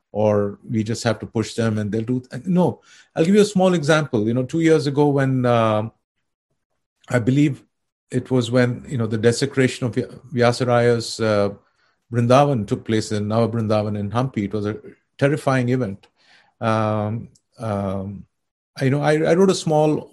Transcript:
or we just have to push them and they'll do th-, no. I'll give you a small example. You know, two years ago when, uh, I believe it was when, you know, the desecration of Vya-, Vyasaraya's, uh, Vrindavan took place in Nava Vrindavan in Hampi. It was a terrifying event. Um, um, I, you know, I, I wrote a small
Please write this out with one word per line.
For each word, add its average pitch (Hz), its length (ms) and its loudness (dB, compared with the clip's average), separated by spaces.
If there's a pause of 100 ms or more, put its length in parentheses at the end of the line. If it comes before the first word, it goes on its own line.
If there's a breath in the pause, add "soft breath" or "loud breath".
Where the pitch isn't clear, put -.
(120)
or 104 480 0 (100)
we 113 140 -2
just 110 200 -6
have 110 140 0
to - 80 -12
push - 300 -4
them 113 240 0
and 104 120 -4
they'll 110 120 -4
do 127 160 -4
th-, 127 260 -14
no. 175 360 0 (340 soft breath)
I'll 165 100 2
give 190 80 2
you 208 80 6
a 190 40 6
small 185 280 2
example. 151 540 0
You 117 80 0
know, 127 80 0
two 156 160 -4
years 160 260 4
ago 147 220 2
when, 135 400 0
uh, 113 420 2 (1200)
I 123 80 0
believe 131 460 0 (480)
it 127 200 -4
was 120 200 0
when, 123 360 0
you 139 100 -6
know, 117 100 -2
the 110 100 -4
desecration 123 680 0
of 113 100 -6
Vya-, 127 120 -4 (260)
Vyasaraya's, 120 840 2
uh, 104 300 2 (640)
Vrindavan 120 540 4
took 123 200 -6
place 110 260 -2
in 104 160 -4
Nava 110 240 0
Vrindavan 107 460 -2
in 101 120 -6
Hampi. 117 360 -2
It 98 80 -8
was 107 120 -6
a 107 120 -6 (400)
terrifying 139 520 0
event. 123 380 -4 (520 soft breath)
Um, 110 720 -2 (300)
um, 101 680 -6 (520)
I, 139 80 -4
you 135 40 2
know, 143 120 0
I, 151 160 2
I 160 180 2
wrote 190 160 4
a 170 40 0
small 151 580 0